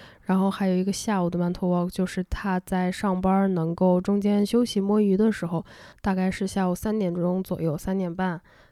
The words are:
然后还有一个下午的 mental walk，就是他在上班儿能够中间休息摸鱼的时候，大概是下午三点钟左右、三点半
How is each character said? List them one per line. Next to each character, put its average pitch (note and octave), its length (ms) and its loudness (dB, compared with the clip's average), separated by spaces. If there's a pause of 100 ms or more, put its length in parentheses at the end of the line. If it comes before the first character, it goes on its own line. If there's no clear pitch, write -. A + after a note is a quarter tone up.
(240)
然 F#3+ 140 2
后 G3 100 2
还 F#3+ 200 -2
有 F#3 80 2
一 F#3 80 0
个 G3 80 0
下 G3+ 280 -2
午 F3 80 0
的 F3+ 80 -4
mental F3 300 -2
walk， F3 240 0
就 F#3 160 -2
是 F#3 240 -6
他 F#3 300 -2
在 F#3 320 -2
上 F#3 280 -2
班 F#3+ 120 2
儿 G3 160 4
能 E3+ 260 0
够 F3+ 260 4
中 G3+ 200 0
间 G#3 260 2
休 A#3+ 180 2
息 G#3 160 -2
摸 G#3 200 2
鱼 G3 160 4
的 A3 160 4
时 F3 120 -6
候， E3+ 200 -4 (360)
大 G3 140 0
概 F#3 160 0
是 F#3+ 160 -4
下 F#3 240 0
午 - 20 0
三 G#3+ 240 -2
点 F#3 160 0
钟 F3+ 300 0
左 - 180 -6
右、 D#3+ 160 0
三 F#3+ 220 -4
点 F3 160 -4
半 F#3 260 -2 (320)